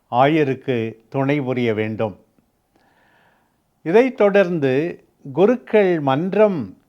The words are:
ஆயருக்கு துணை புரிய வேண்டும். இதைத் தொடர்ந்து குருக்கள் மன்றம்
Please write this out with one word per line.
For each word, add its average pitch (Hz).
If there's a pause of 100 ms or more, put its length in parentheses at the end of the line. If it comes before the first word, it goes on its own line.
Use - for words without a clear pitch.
(120)
ஆயருக்கு 131 (140)
துணை 139
புரிய 123
வேண்டும். 107 (1700)
இதைத் 240
தொடர்ந்து 175 (300)
குருக்கள் 196
மன்றம் 160 (120)